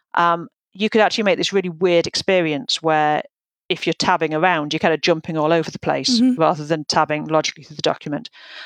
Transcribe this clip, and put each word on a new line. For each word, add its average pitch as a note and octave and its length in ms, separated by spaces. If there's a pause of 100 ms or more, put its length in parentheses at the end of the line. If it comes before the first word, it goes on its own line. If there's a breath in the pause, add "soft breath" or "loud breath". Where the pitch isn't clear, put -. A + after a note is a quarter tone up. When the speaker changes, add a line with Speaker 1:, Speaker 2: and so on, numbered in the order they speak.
(140)
Speaker 1:
um, E3+ 340 (240)
you G#3 180
could A3 120
actually G#3+ 240
make F#3 120
this - 140
really F#3+ 160
weird E3+ 400
experience E3 760
where D3+ 420 (460)
if F3 160
you're E3 80
tabbing D#3+ 400
around, D#3 400
you're D#3+ 60
kind E3 160
of D3+ 60
jumping E3 360
all D3+ 160
over D#3+ 160
the - 80
place D3+ 420
Speaker 2:
Mm-hmm. B3 220
Speaker 1:
rather D#3 240
than D#3 200
tabbing D3+ 440
logically D#3 340
through D3+ 120
the - 80
document. - 480 (340 loud breath)